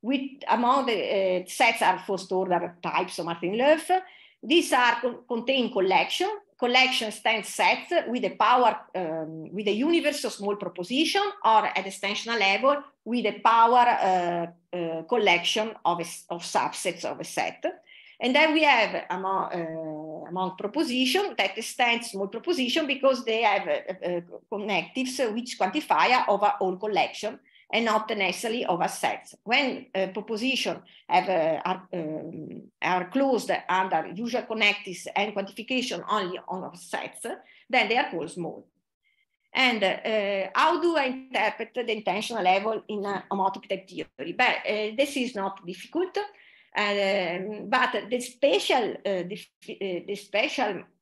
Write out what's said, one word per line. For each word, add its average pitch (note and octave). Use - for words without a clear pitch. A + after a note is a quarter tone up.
With, C4
among A#3+
the, F#3
uh, F3+
sets A#3
are F3+
first F#3+
order F3+
types E3+
of E3+
Martin E3+
Löf. D#4
These D#4
are A#3+
con-, A#3+
contain A#3+
collection. F#3+
Collection B3
stands A3
sets A3
with B3
the B3+
power, A#3+
um, D#3+
with G#3
the G3+
universe D4
of G#3+
small G3+
proposition, B3
or A3
at F#3+
extensional G#3
level A3
with A3+
the G#3
power, A#3
uh, F3+
uh, E3
collection G#3+
of F3
a -
s-, -
of E3+
subsets E3
of C#3+
a -
set. -
And B3
then D#4
we D#4+
have A3
among, F#3+
uh, D#3+
among F3+
proposition B3+
that G3
extends A#3
small G3
proposition C4
because C4+
they A3+
have, G3+
uh, E3+
uh, F3
connectives G#3+
which A#3+
quantify G#3
over G#3
all F#3
collection G#3
and A3+
not G#3+
necessarily A3
over F#3
sets. -
When, B3
uh, F#3+
proposition G#3+
have, F3+
uh, D#3+
are, F#3
um, D#3+
are F3+
closed C4
under F3+
usual A#3
connectives G3+
and G#3
quantification G#3+
only F#3+
on F3+
sets, -
then A3
they A3+
are -
called D#3+
small. -
And, A#3+
uh, G3
how D#4
do E4+
I C#4
interpret A3+
the A#3
intensional G#3+
level G3
in, G#3
uh, G3
homotopy G3
type F#3+
theory? D#3
But, A3
uh, G#3+
this C#4+
is B3
not G3
difficult, E4+
um, G3+
but B3
the B3
special, C#4
uh, F#3+
dif-, F3+
uh, F3+
the G3+
special G#3+